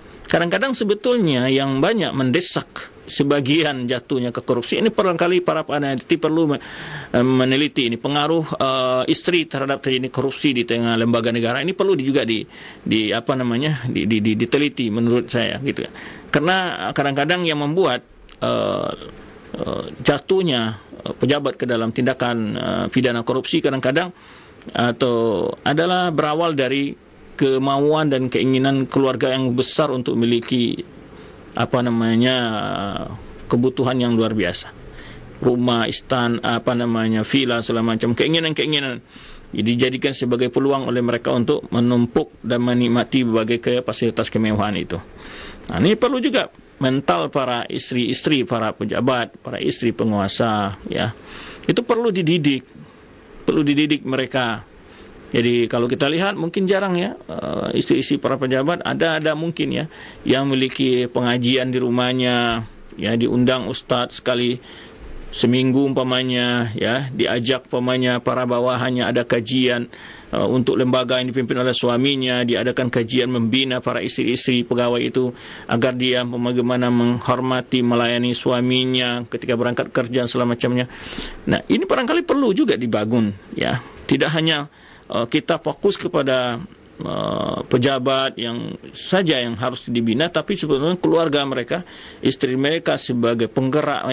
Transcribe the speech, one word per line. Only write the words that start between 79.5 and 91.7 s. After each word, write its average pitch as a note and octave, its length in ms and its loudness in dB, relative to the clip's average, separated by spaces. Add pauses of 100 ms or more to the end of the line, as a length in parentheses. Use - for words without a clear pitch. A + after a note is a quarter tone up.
berangkat A#2+ 320 -2
kerja, B2 400 0
segala A#2+ 240 2
macamnya. B2 320 0 (640)
Nah, - 160 0
ini A#3+ 160 2
barangkali D#4+ 400 0
perlu C4+ 320 2
juga B3 240 2
dibangun, A2 560 0 (240)
ya. F2 240 0 (240)
Tidak C#3 240 2
hanya, D#3 400 0 (400)
eh, A#2 160 -2
kita D#3 320 0
fokus - 400 0
kepada, C3 640 0 (320)
eh, - 720 -4
pejabat C3+ 720 0
yang A#2 400 -8 (160)
saja D#3 480 0
yang A#2 160 -4
harus B2 320 -4
dibina, A#2+ 400 2
tapi D#3 240 -2
sebetulnya D#3 400 0
keluarga D#3+ 480 2
mereka, C3+ 400 -4 (400)